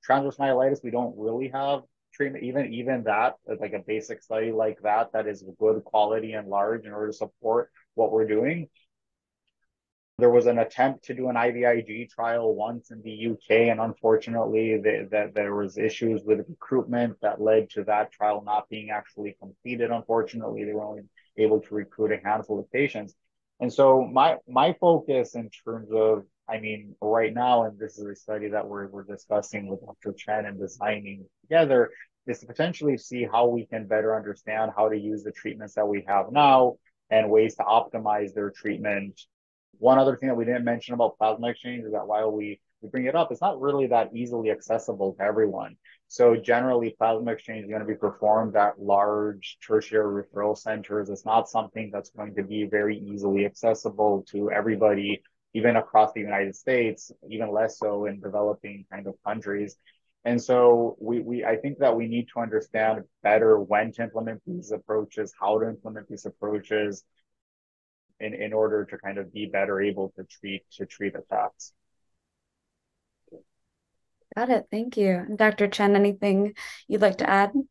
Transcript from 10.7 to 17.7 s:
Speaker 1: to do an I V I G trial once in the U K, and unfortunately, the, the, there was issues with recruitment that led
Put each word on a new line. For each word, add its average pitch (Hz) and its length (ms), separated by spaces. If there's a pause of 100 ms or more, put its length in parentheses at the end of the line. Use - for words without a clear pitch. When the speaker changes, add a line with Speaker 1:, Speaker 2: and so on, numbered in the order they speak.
Speaker 1:
to 131 80
do 127 160
an 120 80
I 120 140
V 120 140
I 117 160
G 113 320
trial 117 400
once 113 380
in 110 100
the 110 100
U 110 260 (100)
K, 113 220
and 110 100
unfortunately, 110 1000
the, 107 320
the, 104 240
there 101 220
was 101 220
issues 110 460
with 104 260
recruitment 120 720
that 101 200
led 110 300